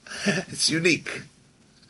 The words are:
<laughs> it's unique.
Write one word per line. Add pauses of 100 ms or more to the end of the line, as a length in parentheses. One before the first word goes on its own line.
(260)
<laughs>
it's
unique. (680)